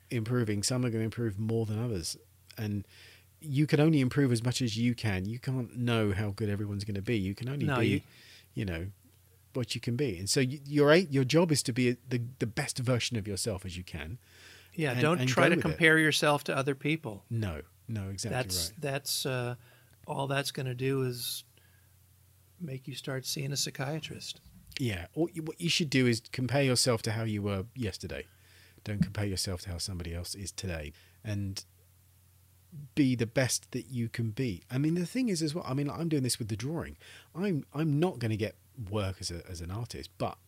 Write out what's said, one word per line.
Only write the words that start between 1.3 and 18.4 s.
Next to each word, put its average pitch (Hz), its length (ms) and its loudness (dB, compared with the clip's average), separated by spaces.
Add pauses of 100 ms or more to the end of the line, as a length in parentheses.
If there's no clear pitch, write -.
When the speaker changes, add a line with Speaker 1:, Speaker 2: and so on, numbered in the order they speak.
Speaker 1:
more 113 280 0
than 107 180 -2
others. 104 320 -4 (420)
And 104 300 -4 (520)
you 147 280 0
can 147 120 4
only 156 200 6
improve 131 320 4
as 113 120 2
much 123 200 0
as 107 140 -2
you 120 180 2
can. 95 300 0
You 113 140 -4
can't 127 380 -4
know 117 340 2
how 104 200 0
good 104 180 -2
everyone's 101 340 -2
gonna 101 200 -4
be. 117 140 2
You 98 180 0
can 123 140 -6
only 139 160 -2
Speaker 2:
No, 139 140 2
Speaker 1:
be, 120 80 4
Speaker 2:
you 135 140 2 (540)
Speaker 1:
you 120 100 -2
know, 87 220 -4 (680)
what - 220 -4
you 120 60 -6
can 120 140 -2
be. 123 220 0
And 95 120 -4
so 143 120 4
y-, 131 240 0
your 143 260 6
a-, 160 60 10 (120)
your 139 140 4
job 156 280 6
is 143 120 4
to - 80 0
be 123 260 4 (120)
the, 123 120 0 (180)
the 123 80 0
best - 320 -4
version 123 380 0
of 101 100 -4
yourself 98 380 -4
as 87 120 -8
you 90 60 -8
can. 82 340 -10 (560)
Speaker 2:
Yeah, 151 200 0
Speaker 1:
And, 117 80 2
Speaker 2:
don't 156 180 4
Speaker 1:
and 127 100 2
Speaker 2:
try 131 140 6
Speaker 1:
go 170 60 8
Speaker 2:
to 175 80 6
Speaker 1:
with 156 80 0
it. 165 40 2
Speaker 2:
compare 160 300 6
yourself 147 460 4
to 160 120 0
other 139 160 0
people. 135 560 -4
Speaker 1:
No, 101 320 -4 (260)
no, 104 220 -4
exactly 98 320 -4